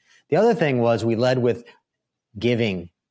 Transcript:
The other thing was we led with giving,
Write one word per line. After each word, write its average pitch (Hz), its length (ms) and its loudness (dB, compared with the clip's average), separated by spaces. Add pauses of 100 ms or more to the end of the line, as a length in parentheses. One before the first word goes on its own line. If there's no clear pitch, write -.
(300)
The 147 80 0
other 220 160 4
thing 147 260 -2
was 117 240 2
we 113 140 0
led 127 200 2
with 120 280 -2 (720)
giving, 104 540 -2 (200)